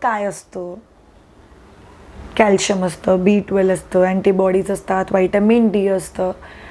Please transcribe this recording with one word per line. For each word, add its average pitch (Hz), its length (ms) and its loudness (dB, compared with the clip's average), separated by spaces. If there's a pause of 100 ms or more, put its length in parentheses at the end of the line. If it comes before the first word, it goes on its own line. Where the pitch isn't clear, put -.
काय 220 220 -2
असतं? 175 500 -10 (1600)
कॅल्शियम 196 480 2
असतं, 185 400 0
बी 208 160 4
ट्वेल्व 190 340 0
असतं, 185 300 0
अँटीबॉडीज 190 640 0
असतात, 190 400 -4
व्हिटॅमिन 208 580 2
डी 196 200 0
असतं 185 440 -4 (380)